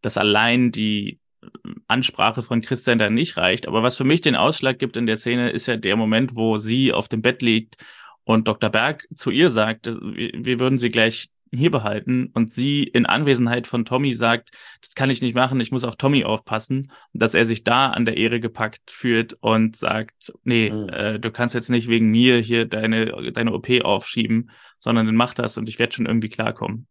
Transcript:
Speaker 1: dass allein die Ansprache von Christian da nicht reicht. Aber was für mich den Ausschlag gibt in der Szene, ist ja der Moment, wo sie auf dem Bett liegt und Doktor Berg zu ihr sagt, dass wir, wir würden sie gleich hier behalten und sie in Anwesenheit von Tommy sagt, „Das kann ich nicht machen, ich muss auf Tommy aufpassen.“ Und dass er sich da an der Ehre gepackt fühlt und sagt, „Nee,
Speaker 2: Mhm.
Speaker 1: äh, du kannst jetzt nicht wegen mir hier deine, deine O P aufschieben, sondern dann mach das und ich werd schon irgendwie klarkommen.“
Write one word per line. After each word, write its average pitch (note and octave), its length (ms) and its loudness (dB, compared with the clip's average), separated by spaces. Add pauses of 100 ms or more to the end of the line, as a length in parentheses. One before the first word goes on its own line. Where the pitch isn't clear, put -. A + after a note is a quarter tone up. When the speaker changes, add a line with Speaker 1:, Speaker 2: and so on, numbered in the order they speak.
Speaker 1:
dass - 160 -4
allein A2+ 540 4
die G#2+ 480 -4 (680)
Ansprache A2+ 540 0
von A#2 200 -2
Christian A#2+ 360 0
da G#2+ 120 2
nicht B2+ 280 -2
reicht. F#2 300 0
Aber A2 160 0
was B2+ 140 0
für C#3 60 -4
mich D3+ 180 4
den C3+ 140 2
Ausschlag C3 440 0
gibt A#2 180 -6
in A#2 80 -2
der A2 100 0
Szene, A#2+ 360 -2
ist - 160 -4
ja A#2 100 0
der G#2 180 0
Moment, A2+ 400 0
wo A2+ 220 0
sie A2+ 360 0
auf - 140 -2
dem A2 140 -4
Bett B2 200 0
liegt A2+ 360 0 (460)
und A2 240 2
Doktor G#2+ 220 0
Berg B2+ 440 0
zu - 160 -6
ihr D3 200 4
sagt, A2 380 0
dass A2+ 140 -8
wir, G#2+ 320 -8
wir A#2+ 260 -4
würden B2+ 200 2
sie A#2+ 100 0
gleich A2+ 400 0 (240)
hier D3 180 2
behalten B2 640 -2
und A2+ 200 0
sie C#3+ 300 0
in - 220 2
Anwesenheit B2 640 2
von A#2+ 160 -4
Tommy C3 300 -2
sagt, A#2 380 0 (300)
„Das - 140 -20
kann C3+ 140 0
ich B2 120 -2
nicht A#2+ 140 -2
machen, B2+ 240 2
ich A2+ 120 -2
muss B2 120 -4
auf A#2 140 -6
Tommy C#3 260 2
aufpassen.“ A2 680 -4 (220)
Und A2+ 80 -2
dass A2+ 120 2
er A2+ 120 4
sich A2+ 180 -4
da B2+ 240 2
an A#2 180 -2
der A2+ 120 0
Ehre A2+ 220 0
gepackt A2 500 -6
fühlt A2+ 520 -2
und A2 340 2
sagt, - 580 -6 (100)
„Nee, A2+ 280 2
Speaker 2:
Mhm. G#2+ 180 -8
Speaker 1:
äh, G#2+ 300 -4
du A#2 120 -6
kannst A#2+ 220 -4
jetzt A#2+ 160 -6
nicht A#2+ 200 0
wegen A2+ 200 4
mir A#2+ 280 6
hier A#2 280 0
deine, A2+ 680 -4
deine A#2 200 -2
O A2+ 60 -4
P B2 220 2
aufschieben, A2+ 680 -2 (280)
sondern A#2 260 2
dann A2 100 0
mach A#2+ 180 2
das A#2 240 -4
und A2 100 -8
ich A2 100 -12
werd A#2 160 -2
schon A#2 120 -4
irgendwie A2 240 -2
klarkommen.“ A2 600 -6